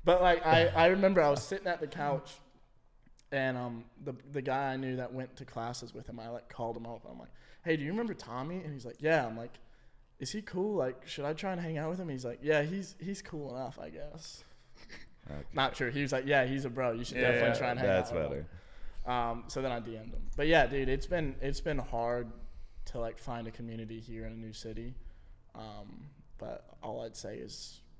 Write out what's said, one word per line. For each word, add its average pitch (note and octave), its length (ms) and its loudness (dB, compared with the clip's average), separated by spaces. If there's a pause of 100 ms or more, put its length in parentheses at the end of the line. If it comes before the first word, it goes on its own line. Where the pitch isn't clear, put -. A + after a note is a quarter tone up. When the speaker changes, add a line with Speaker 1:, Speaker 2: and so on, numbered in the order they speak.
Speaker 1:
but, F3+ 180 8
like, E3+ 240 8
I, E3 220 8
I E3 180 8
remember F#3+ 360 8
I D3 60 8
was C#3+ 140 4
sitting F#3+ 240 -4
at F3 140 0
the D#3 60 -2
couch, C#3+ 460 -2 (1000)
and, C3 240 2
um, A#2+ 280 -6 (180)
the, C#3 120 -6 (180)
the C#3+ 100 -2
guy C3+ 300 0
I C3 40 -2
knew C3 200 -2
that B2 160 -4
went B2+ 240 -8
to C3 80 -14
classes A#2+ 500 -8
with A2+ 140 -12
him, A#2+ 100 -10
I, A2+ 120 -10
like, A#2+ 180 -10
called A#2 280 -4
him A#2 100 -10
up. A#2 220 -12
I'm B2 100 -14
like, A#2+ 100 -16 (360)
"Hey, D#3+ 120 4
do C#3+ 80 -2
you D3+ 80 -2
remember A3 220 -2
Tommy?" C3 420 -8
And D#3 160 -8
he's B2+ 120 -10
like, A#2 160 -12
"Yeah." D3+ 260 4
I'm A2 100 -6
like, A#2 220 -12 (600)
"Is - 140 -6
he G#3 100 -6
cool? G3+ 340 -2
Like, C3 300 0
should - 180 -6
I D3 80 0
try F#3+ 200 -2
and F3 80 -2
hang D#3+ 180 -2
out D#3 120 -2
with F#3 100 -4
him?" E3+ 80 -4
He's B2+ 160 -4
like, A#2+ 180 -6
"Yeah, D3+ 200 6
he's, F3+ 360 -4
he's E3+ 240 -6
cool C#3+ 320 -8
enough, C3 240 -6
I D#3 120 -10
guess." D3+ 520 -12 (880)
Speaker 2:
Okay. C#2+ 120 -6 (100)
Speaker 1:
Not C3+ 220 2
true. B2+ 180 0
He C#3+ 100 0
was C3+ 100 0
like, C3 140 0
"Yeah, C#3 200 6
he's C3+ 180 -2
a B2+ 60 -2
bro. B2 220 0
You A#2 120 -4
should - 140 -4
Speaker 3:
Yeah, B2+ 40 4 (100)
Speaker 1:
definitely A#2 180 6
Speaker 3:
yeah. A#2+ 80 2
Speaker 1:
try B2 120 2
and A#2+ 80 0
hang G2+ 100 4
Speaker 2:
That's F#2 220 4
Speaker 1:
out - 60 -4
with D#2+ 140 2
Speaker 2:
better. C#2+ 160 -4 (580)
Speaker 1:
him." B2 80 -2
Um, A#2 360 0
so C3 140 -4
then C3 80 0
I A#2+ 100 -2
D A2+ 160 -8
M'd A2 180 -10
him. - 80 -2 (140)
But C#3+ 120 4
yeah, D#3 180 8
dude, C3+ 220 0
it's C3+ 180 0
been, D#3 340 0
it's C3+ 200 0
been D3+ 180 0
hard A#2+ 540 -2 (540)
to, - 120 -4
like, A2+ 200 -4
find A#2 280 -6
a A2+ 60 -6
community A2+ 480 -8
here A2+ 260 -10
in A2 60 -6
a A2+ 40 -10
new A2 160 -10
city. A#2 420 -8 (600)
Um, G#2+ 520 -12 (320)
but - 440 -12
all A#2 220 -6
I'd A2+ 120 -10
say G#2+ 200 -8
is - 440 -12 (200)